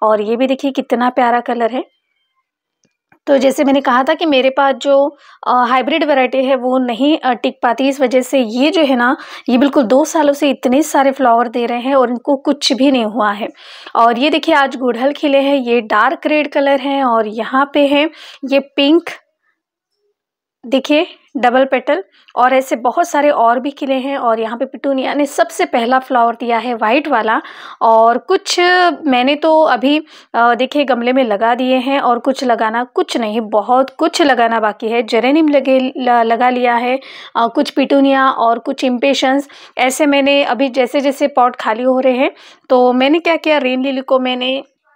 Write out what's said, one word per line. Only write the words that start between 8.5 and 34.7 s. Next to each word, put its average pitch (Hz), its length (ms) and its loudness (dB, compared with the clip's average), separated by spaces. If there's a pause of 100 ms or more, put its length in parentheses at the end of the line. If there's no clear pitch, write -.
जो 330 120 0
है 269 140 2
ना, 247 200 0 (320)
ये 240 100 2
बिल्कुल 285 240 2
दो 254 220 2
सालों 302 280 0
से 285 180 0
इतने 262 320 0
सारे 277 280 2
फ्लावर 247 380 2
दे 233 180 -4
रहे 240 140 -4
हैं 269 140 -4
और 247 160 2
इनको 254 260 -2
कुछ 285 360 -2
भी 262 180 2
नहीं 254 140 0
हुआ 208 280 -2
है। 202 160 -8 (480)
और 233 220 4
ये 294 120 2
देखिए, 320 240 0
आज 277 220 2
गुड़हल 247 360 -2
खिले 285 260 0
हैं, 277 180 2
ये 240 240 0
डार्क 214 460 0
रेड 302 260 0
कलर 277 280 0
हैं 277 240 -2
और 226 220 0
यहाँ 240 480 -2
पे 285 120 4
हैं 294 240 2 (340)
ये 269 140 0
पिंक, 285 520 0 (1600)
देखिए 294 400 0 (300)
डबल 254 280 2
पेटल। 277 400 -2 (320)
और 247 160 2
ऐसे 262 240 0
बहुत 254 320 -2
सारे 294 220 2
और 233 300 2
भी 277 100 -6
खिले 269 240 -4
हैं। 269 240 -4
और 226 220 0
यहाँ 220 180 -6
पे 269 60 -2
पिटूनिया 269 500 -4
ने 285 120 0
सबसे 339 380 -2
पहला 247 340 -2
फ्लावर 233 360 0
दिया 233 240 -4
है, 240 160 -6
वाइट 240 340 0
वाला। 240 340 0 (400)
और 226 360 4
कुछ 370 420 -2 (460)
मैंने 254 280 0
तो 311 280 2
अभी, 294 420 0 (300)
अ, 233 200 4
देखिए 262 300 -2
गमले 240 280 -2
में 262 120 2
लगा 220 300 0
दिए 254 220 0
हैं 269 240 -2
और 240 180 0
कुछ 262 260 -4
लगाना, 226 400 -2
कुछ 320 320 -4
नहीं, 226 240 -4
बहुत 226 500 0
कुछ 359 320 -2
लगाना 233 380 2
बाकी 214 280 -4